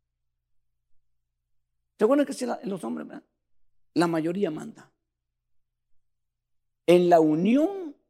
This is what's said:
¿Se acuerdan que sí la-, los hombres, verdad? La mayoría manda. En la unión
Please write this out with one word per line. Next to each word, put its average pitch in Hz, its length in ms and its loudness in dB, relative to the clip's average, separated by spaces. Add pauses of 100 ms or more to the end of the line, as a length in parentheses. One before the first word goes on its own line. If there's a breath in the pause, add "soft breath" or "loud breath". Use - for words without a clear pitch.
(2000)
¿Se 202 60 -4
acuerdan 277 220 4
que 269 80 -8
sí 247 120 -10
la-, 240 200 -6
los 190 180 -10
hombres, - 240 -10
verdad? - 160 -18 (680)
La 170 140 0
mayoría 165 440 -4
manda. - 400 -16 (1900)
En 175 220 4
la 170 140 6
unión 277 760 0 (140)